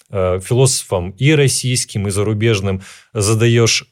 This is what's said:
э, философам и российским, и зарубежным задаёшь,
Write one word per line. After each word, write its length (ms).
э, 300
философам 720
и 200
российским, 760
и 40
зарубежным 720
задаёшь, 760